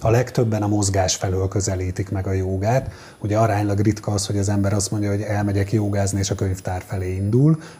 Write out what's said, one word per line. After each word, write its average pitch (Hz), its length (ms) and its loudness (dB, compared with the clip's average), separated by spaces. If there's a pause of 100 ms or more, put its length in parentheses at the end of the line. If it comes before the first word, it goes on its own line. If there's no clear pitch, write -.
a 113 80 2
legtöbben 113 540 2
a 104 40 0
mozgás 98 480 0
felől 95 320 0
közelítik 95 640 -2
meg 95 180 -2
a 98 40 -2
jógát. 95 600 0 (280)
Ugye 104 180 0
aránylag 104 420 2
ritka 104 320 0
az, 101 140 0
hogy 104 120 -2
az 98 120 0
ember 101 240 2
azt 101 180 -2
mondja, 104 180 -2
hogy 101 120 0
elmegyek 101 500 0
jogázni, 101 480 0
és 95 100 0
a 104 60 0
könyvtár 95 500 -4
felé 92 300 -4
indul, 123 440 4 (200)